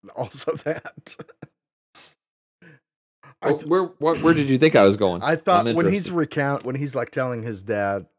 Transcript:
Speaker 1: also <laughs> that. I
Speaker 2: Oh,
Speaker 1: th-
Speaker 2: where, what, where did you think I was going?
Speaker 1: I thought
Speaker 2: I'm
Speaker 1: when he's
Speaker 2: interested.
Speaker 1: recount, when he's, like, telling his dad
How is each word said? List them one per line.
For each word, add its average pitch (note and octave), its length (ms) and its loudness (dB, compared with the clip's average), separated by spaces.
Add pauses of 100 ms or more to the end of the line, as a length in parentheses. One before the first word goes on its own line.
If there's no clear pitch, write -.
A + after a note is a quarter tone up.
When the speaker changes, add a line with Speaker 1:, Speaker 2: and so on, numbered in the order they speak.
(160)
Speaker 1:
also A#2+ 360 -8
<laughs> D#3 120 -10
that. - 520 -10 (2250)
I - 100 -2
Speaker 2:
Oh, D3+ 60 4
Speaker 1:
th- D#3 100 -12
Speaker 2:
where, F3+ 180 2 (140)
what, D#3 220 0
where D#3+ 140 4
did D3 160 0
you C3 80 4
think D#3 180 4
I G#2+ 80 8
was G2 120 6
going? F#2 260 0
Speaker 1:
I D3+ 140 0
thought F3 320 2
Speaker 2:
I'm A#2 80 0
Speaker 1:
when E3+ 100 2
he's F#3+ 200 0
Speaker 2:
interested. F#3 80 -8
Speaker 1:
recount, C#3+ 500 -2
when B2+ 120 -6
he's, C#3 180 -8
like, B2 160 -6
telling B2+ 320 -4
his A2 200 -10
dad G2+ 440 -4 (120)